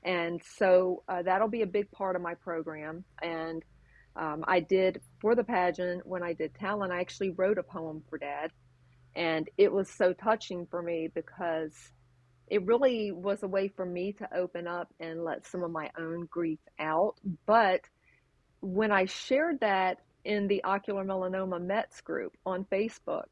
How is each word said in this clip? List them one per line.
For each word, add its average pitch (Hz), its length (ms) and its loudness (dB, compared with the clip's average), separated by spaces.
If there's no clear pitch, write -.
And 175 380 -2
so, 185 500 6
uh, 180 140 -2
that'll 190 280 2
be 226 120 -2
a 208 60 2
big 202 240 -2
part 190 240 -2
of 180 80 -2
my 170 100 -4
program. 165 720 -8
And, 165 420 -6
um, 160 320 -4
I 185 120 6
did, 185 420 2
for 220 160 4
the 233 80 2
pageant, 180 640 0
when 180 160 -4
I 175 100 -2
did 156 220 -4
talent, 196 360 -2
I 180 80 -2
actually 190 300 -2
wrote 185 300 2
a 175 40 -4
poem 160 460 -8
for 156 80 -8
Dad. 143 320 -6
And 160 400 -2
it 196 160 6
was 190 180 0
so 185 240 2
touching 196 520 -2
for 175 160 -6
me 165 320 -4
because 160 600 -6
it 190 180 0
really 233 460 4
was 196 320 -4
a 202 40 -4
way 196 200 0
for 185 180 -6
me 180 280 -4
to - 220 -10
open 175 300 -4
up 175 340 -6
and 165 240 -8
let 165 220 -6
some 180 180 -6
of 170 60 -4
my 160 300 -6
own 165 320 -6
grief 165 280 -2
out. 156 400 0
But 208 360 6
when 202 300 2
I 190 140 6
shared 285 540 0
that 190 400 2
in 208 240 0
the 196 180 2
Ocular 196 400 0
Melanoma 185 560 -2
METS 196 400 -4
group 120 340 -6
on 190 200 -4
Facebook 196 680 -2